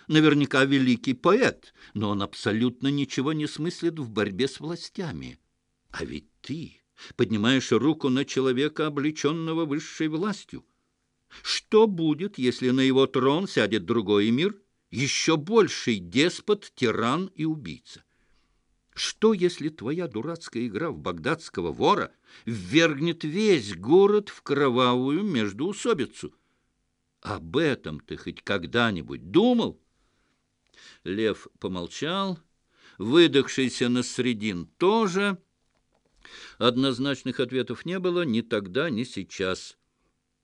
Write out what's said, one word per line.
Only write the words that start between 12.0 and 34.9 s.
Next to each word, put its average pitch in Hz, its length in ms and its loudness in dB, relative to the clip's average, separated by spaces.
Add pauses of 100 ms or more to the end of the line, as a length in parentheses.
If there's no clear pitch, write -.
если 127 340 0
на 131 100 2
его 131 260 4
трон 139 400 2
сядет 104 380 0
другой 104 460 2
эмир, 165 300 -2 (300)
еще 139 460 0
больший 151 640 2
деспот, 143 760 -2
тиран 123 600 -2
и 156 100 -6
убийца? 131 580 -8 (920)
Что, - 380 2
если 175 340 -2
твоя 156 400 -6
дурацкая 123 580 -8
игра 113 240 -4
в 101 60 -8
багдадского 87 720 -6
вора 147 420 0 (340)
ввергнет 147 800 0
весь 151 520 2
город 196 540 4
в - 100 -20
кровавую 131 800 2
междоусобицу? 151 1120 -2 (840)
Об 85 380 -6
этом 113 420 -2
ты - 160 -14
хоть - 240 -12
когда-нибудь 90 920 -4
думал?» 202 480 2 (1300)
Лев 101 420 -2 (140)
помолчал, 156 800 -6 (580)
выдохшийся 131 920 2
Насреддин 117 720 -2 (140)
тоже. 202 580 2 (1200)